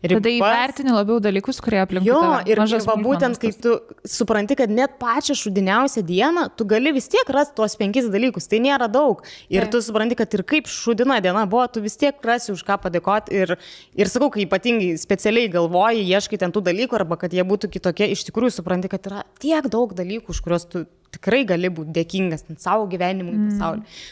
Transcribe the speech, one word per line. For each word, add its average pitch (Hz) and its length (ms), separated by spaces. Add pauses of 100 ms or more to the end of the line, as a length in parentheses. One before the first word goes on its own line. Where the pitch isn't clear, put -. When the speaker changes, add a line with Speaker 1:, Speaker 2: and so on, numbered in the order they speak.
Speaker 1:
ribas. 180 180
Speaker 2:
Tada 220 80
įvertini 240 640
labiau 214 260
dalykus, 202 420
kurie 214 200
aplinkui 185 260
Speaker 1:
Jo, 269 140
Speaker 2:
tave. 269 300
Speaker 1:
ir, 220 60
Speaker 2:
Mažas 220 260
Speaker 1:
ir 196 40
va 220 80
būtent, 247 400
Speaker 2:
smulkmenas - 40
Speaker 1:
kai 220 120
Speaker 2:
tas. - 60
Speaker 1:
tu 233 220 (260)
supranti, 214 500
kad 247 140
net 254 300
pačią 247 360
šūdiniausią 202 720
dieną 247 500
tu - 100
gali 220 280
vis 269 140
tiek 480 220
rast 285 260
tuos 214 200
penkis 220 340
dalykus, 202 380
tai 214 120
nėra 262 300
daug. 254 340 (260)
Ir 190 120
Speaker 3:
Taip. 202 100
Speaker 1:
tu 240 100
supranti, 220 340
kad 220 180
ir 190 100
kaip 302 240
šūdina 233 540
diena 185 260
buvo, 240 240
tu 226 100
vis 208 160
tiek 285 160 (100)
rasi, 233 280
už 180 120
ką 196 160
padėkot. 190 520
Ir, 185 260 (380)
ir 202 100
sakau, 262 260
kai 208 140
ypatingai 190 520
specialiai 214 540
galvoji, 180 560
ieškai 202 300
ten 175 140
tų 208 100
dalykų, 185 380
arba 170 180
kad 175 140
jie 180 120
būtų 196 260
kitokie, 185 420
iš 196 180
tikrųjų 233 220 (100)
supranti, 180 280
kad 190 140
yra 196 200 (160)
tiek 302 280
daug 226 260
dalykų, 185 360
už 170 120
kuriuos 170 280
tu 170 160 (260)
tikrai 247 320
gali 185 260
būt 160 220
dėkingas 165 540
ten 160 120
savo 214 300
gyvenimui, 180 460
Speaker 2:
Mm. 214 160
Speaker 1:
pasauliui. 202 340 (280)